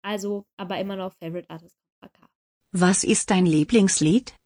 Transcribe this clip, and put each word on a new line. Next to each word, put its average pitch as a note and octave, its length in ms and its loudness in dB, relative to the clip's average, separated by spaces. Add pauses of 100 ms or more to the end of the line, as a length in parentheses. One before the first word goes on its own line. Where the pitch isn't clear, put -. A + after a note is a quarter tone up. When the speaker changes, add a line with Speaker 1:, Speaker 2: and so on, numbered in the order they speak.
Speaker 1:
Also, G3+ 420 -6 (120)
aber F3+ 220 -6
immer G3 180 -6
noch F#3 180 -8
Favorite E3+ 340 -10
Artist E3 280 -18 (240)
Contra - 200 -20
K. - 60 -20 (460)
Speaker 2:
Was F3+ 300 2
ist - 280 0
dein F#3 160 4
Lieblingslied? E3+ 880 2 (120)